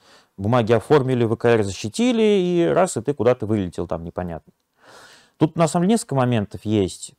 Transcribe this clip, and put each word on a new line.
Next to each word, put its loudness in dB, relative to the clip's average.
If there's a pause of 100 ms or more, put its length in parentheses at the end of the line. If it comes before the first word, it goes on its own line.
(380)
бумаги 0
оформили, 2
В 0
К -2
Р 4
защитили, -2
и 2
раз, 0
и -6
ты -4
куда-то 0
вылетел -4
там -8
непонятно. -10 (840)
Тут 0
на 2
самом 0
деле 2
несколько -4
моментов -2
есть. -2